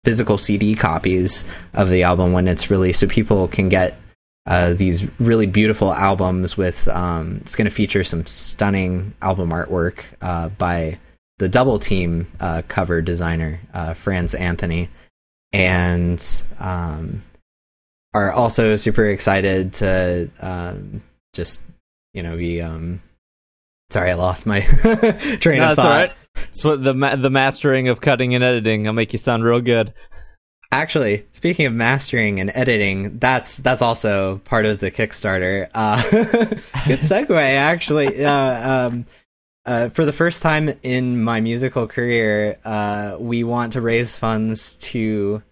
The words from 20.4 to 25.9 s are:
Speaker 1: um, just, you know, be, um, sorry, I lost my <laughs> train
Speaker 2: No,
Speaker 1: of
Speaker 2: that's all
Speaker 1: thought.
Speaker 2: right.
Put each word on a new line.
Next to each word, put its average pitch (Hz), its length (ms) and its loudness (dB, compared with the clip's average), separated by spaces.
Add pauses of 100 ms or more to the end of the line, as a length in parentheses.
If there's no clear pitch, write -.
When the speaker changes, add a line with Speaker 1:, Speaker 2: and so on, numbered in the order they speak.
Speaker 1:
um, 95 640 -10 (320)
just, - 260 -6 (540)
you 92 80 -8
know, 85 140 -8
be, 85 260 -4
um, 82 400 -8 (880)
sorry, 90 220 0
I - 20 0
lost 90 320 -2
my 101 140 2
<laughs> 226 800 4
train 156 180 4
Speaker 2:
No, 127 120 4
Speaker 1:
of - 60 4
Speaker 2:
that's - 20 4
all 127 60 4
Speaker 1:
thought. - 0 -
Speaker 2:
right. 151 280 4 (380)